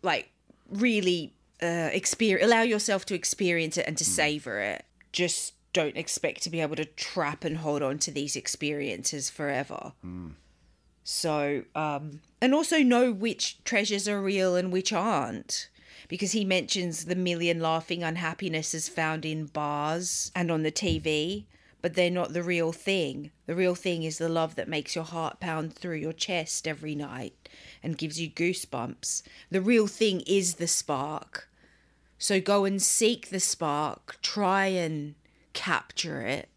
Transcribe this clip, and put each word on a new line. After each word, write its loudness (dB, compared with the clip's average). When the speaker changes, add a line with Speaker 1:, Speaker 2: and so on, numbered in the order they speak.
Speaker 1:
like, 0
really, 2
uh, 0
exper-, 2
allow 6
yourself 0
to -4
experience 0
it -2
and -4
to 0
Speaker 2:
Mm. 2
Speaker 1:
savor 0
it. -4
Just -2
don't 0
expect -4
to -4
be -2
able -2
to -2
trap -4
and -2
hold 0
on -2
to -2
these -4
experiences -4
forever. -4
Speaker 2:
Mm. -10
Speaker 1:
So, -2
um, -4
and 6
also 4
know 8
which -2
treasures 0
are 0
real 4
and 2
which 0
aren't, 0
because -2
he 2
mentions 0
the 0
million 2
laughing 0
unhappinesses -2
found -2
in -4
bars -2
and 0
on 2
the 2
T 0
V, -2
but -2
they're 4
not -2
the -2
real 2
thing. -2
The -4
real 4
thing -2
is -4
the -2
love 0
that -4
makes -4
your -2
heart -6
pound -4
through -6
your -4
chest -4
every -6
night -8
and -4
gives -4
you -4
goosebumps. -4
The 2
real 6
thing 2
is 2
the -4
spark. -2
So 2
go 4
and 0
seek 4
the -4
spark, -2
try 2
and -2
capture -2
it -4